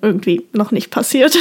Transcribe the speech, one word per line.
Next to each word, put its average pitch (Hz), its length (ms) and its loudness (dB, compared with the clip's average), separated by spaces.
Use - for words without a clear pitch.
irgendwie 185 500 0
noch 214 200 -2
nicht - 180 -4
passiert. - 500 2